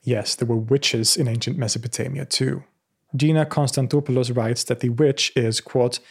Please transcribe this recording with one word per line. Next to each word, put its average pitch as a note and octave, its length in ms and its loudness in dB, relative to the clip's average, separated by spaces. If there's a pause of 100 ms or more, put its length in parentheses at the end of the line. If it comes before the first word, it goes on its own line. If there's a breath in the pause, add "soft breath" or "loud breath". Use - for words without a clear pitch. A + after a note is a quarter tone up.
Yes, A2+ 340 -2
there A#2 140 -2
were A#2 80 2
witches A2+ 580 0
in C3 140 0
ancient A#2+ 280 -2
Mesopotamia B2+ 680 -4
too. C3+ 400 -2 (500)
Gina D3+ 300 4
Konstantopoulos C3 880 0
writes A#2 300 0
that B2 160 -2
the B2 80 0
witch C3+ 440 2
is, A2+ 280 0
quote, B2 380 0 (120)